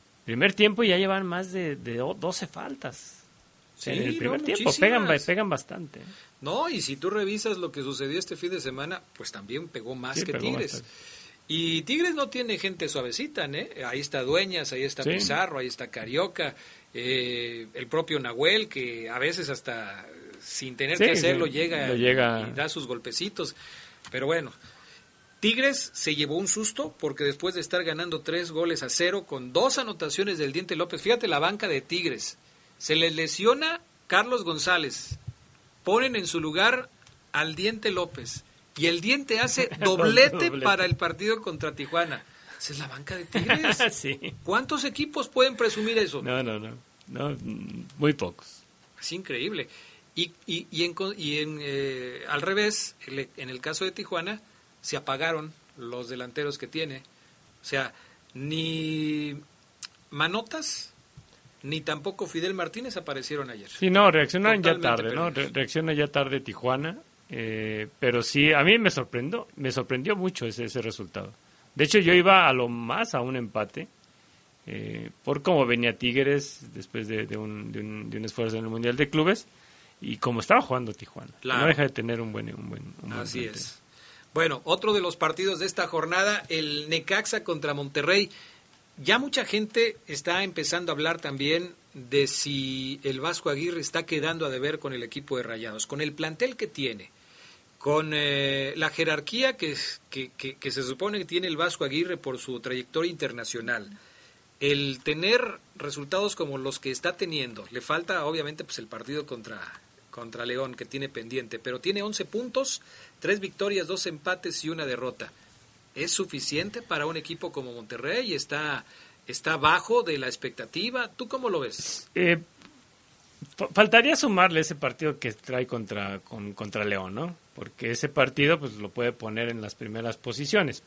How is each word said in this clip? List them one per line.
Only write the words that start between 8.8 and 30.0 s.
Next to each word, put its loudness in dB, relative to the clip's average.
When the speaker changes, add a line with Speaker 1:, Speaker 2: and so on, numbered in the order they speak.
Speaker 2:
pues -10
también -8
pegó -8
más -6
Speaker 1:
Sí, -2
Speaker 2:
que -4
Speaker 1:
pegó -4
Speaker 2:
Tigres. -2
Speaker 1:
bastante. -12
Speaker 2:
Y 0
Tigres 0
no 0
tiene -2
gente -4
suavecita, -4
¿eh? -8
Ahí -4
está -4
Dueñas, 0
ahí -2
está -4
Speaker 1:
Sí. 2
Speaker 2:
Pizarro, 0
ahí -4
está -10
Carioca, -2
eh, -2
el -8
propio 0
Nahuel, 2
que -6
a -4
veces 0
hasta -8
sin -8
tener 0
Speaker 1:
Sí, 6
Speaker 2:
que 8
hacerlo 4
Speaker 1:
sí, -4
Speaker 2:
llega 0
Speaker 1:
lo 2
llega. 4
Speaker 2:
y -8
da -2
sus -6
golpecitos. -6
Pero -2
bueno, 0
Tigres 4
se 0
llevó 0
un 0
susto 0
porque -2
después 0
de -2
estar 0
ganando -2
tres -2
goles 0
a -4
cero 2
con -8
dos 4
anotaciones -2